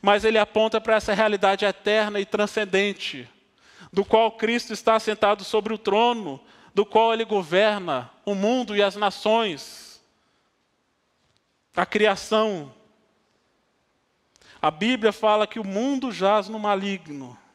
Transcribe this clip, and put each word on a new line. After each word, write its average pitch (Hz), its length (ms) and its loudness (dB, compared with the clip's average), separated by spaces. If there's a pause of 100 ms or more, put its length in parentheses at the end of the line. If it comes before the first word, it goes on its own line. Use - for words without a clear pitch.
Mas 202 220 4
ele 220 140 2
aponta 214 420 0
para 220 160 0
essa 214 180 0
realidade 202 520 2
eterna 208 540 -2
e 202 60 -2
transcendente, 196 1000 -4 (640)
do 196 120 -2
qual 220 300 4
Cristo 226 400 -2
está 220 260 2
sentado 208 440 0
sobre 214 300 -2
o 214 40 -6
trono, 208 640 0 (320)
do 202 120 2
qual 226 280 2
ele 226 100 -2
governa 185 880 0 (140)
o 202 100 -2
mundo 220 400 0
e 202 80 4
as 196 120 0
nações, 208 1040 -2 (1700)
a 180 100 0
criação. 208 880 -2 (1900)
A 151 100 2
Bíblia 214 420 0
fala 214 320 2
que 226 140 -12
o 220 40 -8
mundo 247 480 -4
jaz 196 380 0
no 220 80 -10
maligno. 185 800 -6 (180)